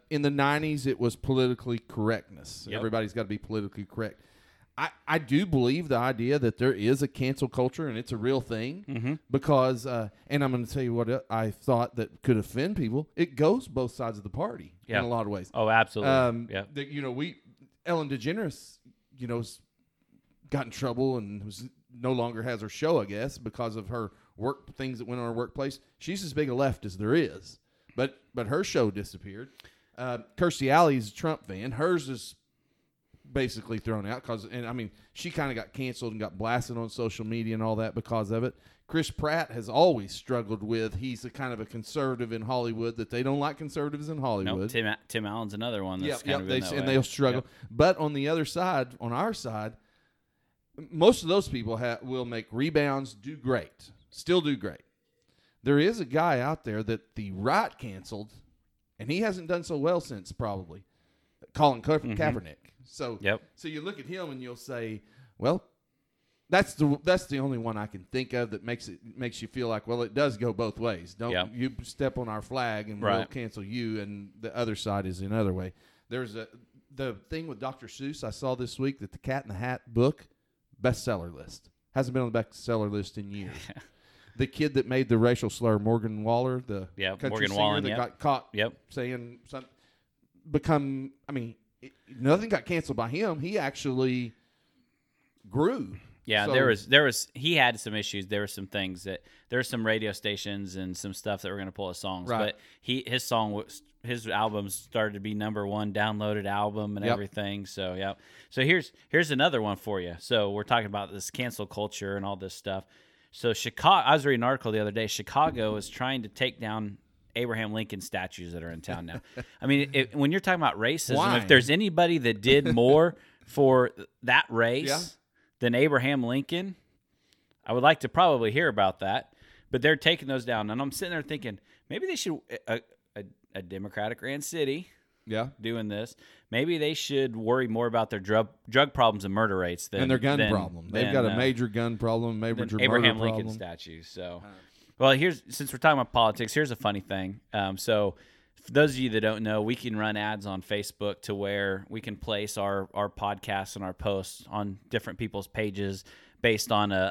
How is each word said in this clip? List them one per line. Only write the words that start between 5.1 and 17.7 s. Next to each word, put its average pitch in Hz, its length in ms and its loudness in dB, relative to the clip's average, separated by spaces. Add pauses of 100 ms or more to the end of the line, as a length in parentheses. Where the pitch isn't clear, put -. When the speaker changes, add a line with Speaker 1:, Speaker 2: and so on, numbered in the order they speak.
Speaker 1:
do 147 260 4
believe 143 420 2
the 131 100 4
idea 123 420 2
that 120 180 2
there 127 160 4
is 117 300 4
a 139 40 0
cancel 135 400 -2
culture 131 400 -2
and 120 100 -6
it's 117 140 -8
a 123 60 -4
real 127 240 2
thing 120 480 -6
Speaker 2:
Mm-hmm. 127 240 -2 (160)
Speaker 1:
because, 131 560 4
uh, 117 240 -4 (180)
and 143 160 2
I'm 135 80 2
gonna 123 140 0
tell 135 160 -4
you 123 140 0
what 120 340 0
I 110 220 0
thought 120 460 2
that - 260 -6
could 127 140 8
offend 135 380 -2
people. 143 400 -2
It 165 200 0
goes 175 320 4
both 127 260 -2
sides 117 240 -6
of 101 60 -14
the 101 80 -10
party 208 420 -8 (140)
Speaker 2:
Yeah. 107 120 0
Speaker 1:
in 104 60 0
a - 20 -4
lot 117 200 0
of 104 40 -4
ways. 92 220 -6
Speaker 2:
Oh, 110 160 4
absolutely. 113 440 4
Speaker 1:
Um, 120 380 4
Speaker 2:
Yeah. 98 120 -2 (100)
Speaker 1:
that, 139 140 -6
you 143 160 -8
know, 131 80 -6
we, 147 240 -6 (500)